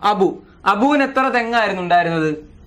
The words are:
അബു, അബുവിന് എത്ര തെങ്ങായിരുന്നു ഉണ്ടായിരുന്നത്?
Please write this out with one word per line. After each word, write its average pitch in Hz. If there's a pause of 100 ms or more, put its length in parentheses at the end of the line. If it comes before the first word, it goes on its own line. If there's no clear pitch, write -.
അബു, 196 (220)
അബുവിന് 269
എത്ര 269
തെങ്ങായിരുന്നു 226
ഉണ്ടായിരുന്നത്? 165 (320)